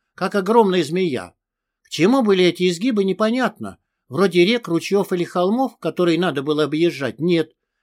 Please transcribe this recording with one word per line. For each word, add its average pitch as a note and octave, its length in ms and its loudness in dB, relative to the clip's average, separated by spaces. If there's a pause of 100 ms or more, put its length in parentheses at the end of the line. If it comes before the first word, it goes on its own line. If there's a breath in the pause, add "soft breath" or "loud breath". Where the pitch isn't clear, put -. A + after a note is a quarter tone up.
(160)
как F3+ 200 -6
огромная G3 480 2
змея. C#3+ 500 -4 (500)
К - 60 -20
чему A#3+ 320 2
были F#3+ 240 2
эти F3+ 240 2
изгибы, G3+ 340 -2
непонятно. G#3+ 720 -4 (320)
Вроде F3 360 2
рек, A#3 220 -2
ручьёв F3 460 -2
или F3 100 -2
холмов, G#3+ 560 -2
которые E3 400 0
надо C#3+ 240 -2
было D3+ 200 0
объезжать, D3 560 -2
нет. E3 340 0 (300)